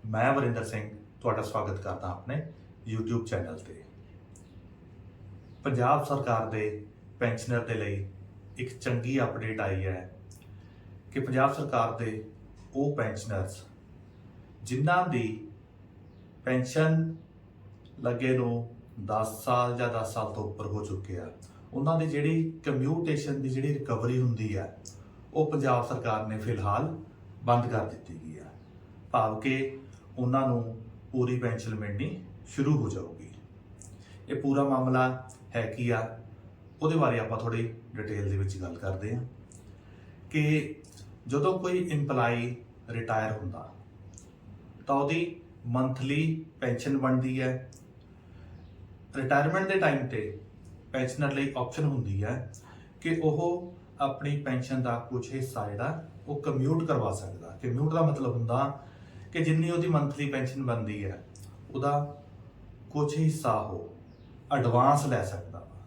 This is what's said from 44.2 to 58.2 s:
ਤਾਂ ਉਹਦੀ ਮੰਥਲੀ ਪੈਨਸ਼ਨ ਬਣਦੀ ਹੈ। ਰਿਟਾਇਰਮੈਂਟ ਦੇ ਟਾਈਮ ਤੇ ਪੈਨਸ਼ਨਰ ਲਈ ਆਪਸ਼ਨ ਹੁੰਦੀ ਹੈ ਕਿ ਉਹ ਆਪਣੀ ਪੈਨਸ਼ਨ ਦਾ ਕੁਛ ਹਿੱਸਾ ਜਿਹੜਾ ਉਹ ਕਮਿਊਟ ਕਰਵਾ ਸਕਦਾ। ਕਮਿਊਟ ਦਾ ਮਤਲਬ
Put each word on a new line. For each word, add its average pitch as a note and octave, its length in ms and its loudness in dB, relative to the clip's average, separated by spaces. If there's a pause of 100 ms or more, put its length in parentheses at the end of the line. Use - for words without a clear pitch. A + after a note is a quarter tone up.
ਤਾਂ C#3 80 4
ਉਹਦੀ D#3+ 460 0 (260)
ਮੰਥਲੀ C3+ 800 2 (160)
ਪੈਨਸ਼ਨ C3 360 0
ਬਣਦੀ B2+ 440 2
ਹੈ। B2+ 300 -2 (1400)
ਰਿਟਾਇਰਮੈਂਟ D3 520 4
ਦੇ F#3+ 120 4
ਟਾਈਮ C3+ 280 4
ਤੇ G#2+ 320 -4 (520)
ਪੈਨਸ਼ਨਰ C#3 420 0
ਲਈ C#3 240 0
ਆਪਸ਼ਨ D3 280 0
ਹੁੰਦੀ G2+ 380 2
ਹੈ B2 280 -2 (500)
ਕਿ E3 220 0
ਉਹ E3+ 500 2 (280)
ਆਪਣੀ C#3+ 400 0
ਪੈਨਸ਼ਨ B2+ 420 -2
ਦਾ A#2 140 0 (120)
ਕੁਛ B2 240 -4
ਹਿੱਸਾ A2+ 360 -4
ਜਿਹੜਾ B2+ 340 -4 (240)
ਉਹ D3 140 -4
ਕਮਿਊਟ C#3+ 420 2
ਕਰਵਾ A2+ 280 2
ਸਕਦਾ। - 380 -8 (140)
ਕਮਿਊਟ C3+ 300 2
ਦਾ E3 80 4
ਮਤਲਬ C3+ 300 4